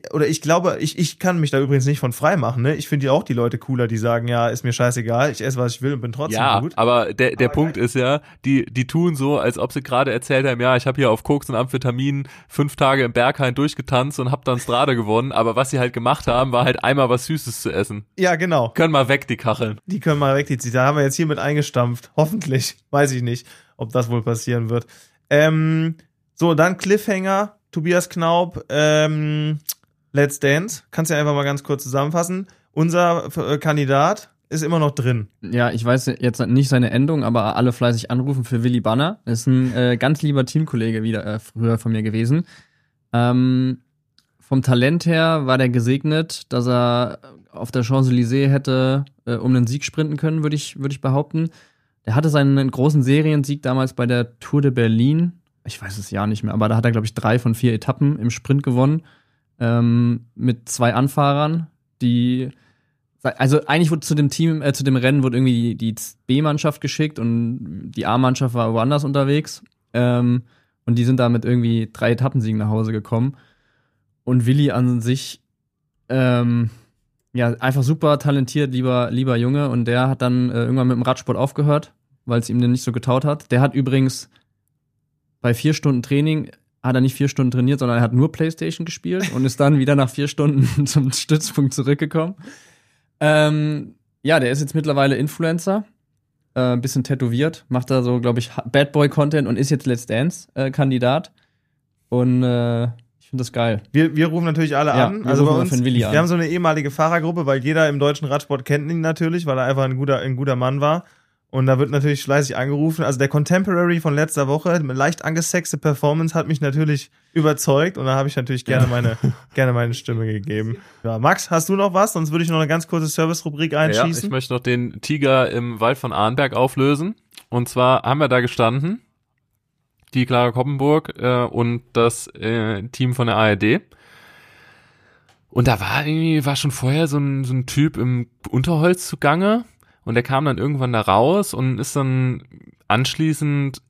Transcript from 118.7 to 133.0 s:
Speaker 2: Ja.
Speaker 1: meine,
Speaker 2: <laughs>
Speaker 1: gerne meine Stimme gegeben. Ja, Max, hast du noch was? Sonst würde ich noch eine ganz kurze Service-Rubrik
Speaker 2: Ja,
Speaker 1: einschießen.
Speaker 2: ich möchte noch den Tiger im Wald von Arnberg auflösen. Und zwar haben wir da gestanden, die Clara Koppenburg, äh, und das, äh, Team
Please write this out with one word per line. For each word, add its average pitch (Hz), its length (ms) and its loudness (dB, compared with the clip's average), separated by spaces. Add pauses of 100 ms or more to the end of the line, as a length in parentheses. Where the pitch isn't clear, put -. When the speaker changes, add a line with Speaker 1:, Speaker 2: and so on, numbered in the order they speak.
Speaker 2:
Ja. 120 60 0
Speaker 1:
meine, 120 280 0 (160)
Speaker 2:
<laughs> - 200 -20
Speaker 1:
gerne 131 180 2
meine 120 220 0
Stimme 113 320 -4
gegeben. 107 500 -4 (260)
Ja, 113 160 -4
Max, 156 320 0
hast 165 180 0
du 190 60 0
noch 196 180 0
was? 202 200 2
Sonst 160 180 -2
würde 165 140 0
ich 160 60 -2
noch 160 80 0
eine 156 100 0
ganz 165 180 -2
kurze 160 220 -2
Service-Rubrik 160 640 -2
Speaker 2:
Ja, 147 80 0
Speaker 1:
einschießen. 156 460 0
Speaker 2:
ich 208 40 -4
möchte 131 240 -4
noch 123 60 -2
den 123 400 -2
Tiger 135 500 2
im 120 300 -4
Wald 120 180 2
von 117 140 -6
Arnberg 113 420 0
auflösen. 139 640 0 (320)
Und 120 200 -2
zwar - 360 2
haben 131 140 0
wir 147 100 2
da 127 100 2
gestanden, 131 640 0 (1120)
die 127 120 0
Clara 123 260 2
Koppenburg, 139 640 0
äh, 123 280 0
und 120 360 -2 (120)
das, 117 340 0
äh, 110 640 -4
Team 127 240 0